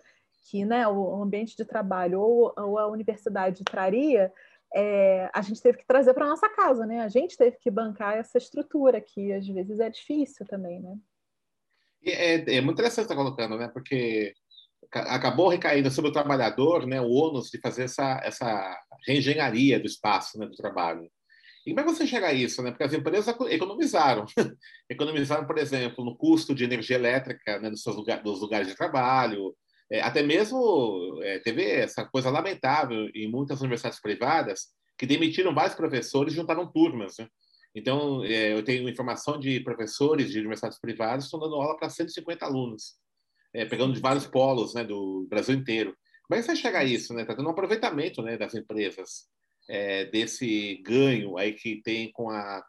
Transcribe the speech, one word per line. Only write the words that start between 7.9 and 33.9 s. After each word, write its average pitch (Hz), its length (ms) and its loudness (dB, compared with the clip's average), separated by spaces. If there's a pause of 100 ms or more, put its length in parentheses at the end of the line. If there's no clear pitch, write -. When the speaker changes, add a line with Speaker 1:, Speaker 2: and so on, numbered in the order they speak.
Speaker 1:
essa 226 200 -6
estrutura, 262 640 2
que 202 320 -6
às 196 140 -4
vezes 196 320 -6
é 226 100 0
difícil 269 560 -4
também, 185 360 -10
né? 180 160 -12 (1040)
Speaker 2:
E 175 80 -4
é, 165 460 2
é 127 40 4
muito 139 180 0
interessante 226 280 2
você 170 80 -4
tá - 20 0
colocando, 117 400 -2
né? 117 120 -6
Porque 117 680 -2 (560)
ca-, - 240 -4
acabou 139 340 4
recaindo 151 420 4
sobre 147 200 0
o - 20 -4
trabalhador, 139 720 2
né, 131 140 -2
o 120 100 0
ônus 139 400 2
de 120 80 -12
fazer 117 260 -4
essa, 131 380 -2
essa 98 560 -4 (280)
reengenharia 135 760 4
do 104 60 -4
espaço, 101 520 -2
né, 104 80 -6
do - 100 -16
trabalho. 85 540 -4 (560)
E 143 40 -6
como 269 100 0
é 294 40 -2
que 330 60 2
você 320 160 0
chega 214 220 0
a 151 40 2
isso, 127 300 0
né? 123 80 -4
Porque 135 140 -4
as 139 80 -2
empresas 160 340 0
eco-, 233 220 -2
economizaram. 170 760 2 (120)
<laughs> - 520 -4
Economizaram, 147 580 -2
por 139 120 -2
exemplo, 127 460 -4
no 120 120 -6
custo 160 380 4
de 131 80 0
energia 120 340 0
elétrica, 123 600 0
né, 107 120 -6
dos 107 120 -10
seus 104 140 -4
lugar-, 104 260 -4
dos 101 180 -4
lugares 104 280 -2
de 95 80 -12
trabalho. 127 800 0 (360)
É, 107 100 0
até 135 220 0
mesmo, 147 1000 2
é, 98 180 -4
teve 117 240 -2
essa 127 400 0
coisa 131 260 -2
lamentável 135 840 0
em 107 160 -6
muitas 135 320 -4
universidades 123 400 -4